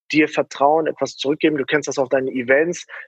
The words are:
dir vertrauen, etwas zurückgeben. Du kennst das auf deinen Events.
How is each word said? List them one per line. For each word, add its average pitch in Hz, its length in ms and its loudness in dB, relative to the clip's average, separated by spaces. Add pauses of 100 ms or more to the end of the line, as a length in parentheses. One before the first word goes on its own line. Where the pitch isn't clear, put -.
(100)
dir 151 180 4
vertrauen, 151 580 0
etwas - 300 -4
zurückgeben. 151 420 0
Du 131 80 -2
kennst 147 220 -2
das 139 100 -4
auf 131 100 0
deinen 131 200 0
Events. 135 580 0 (220)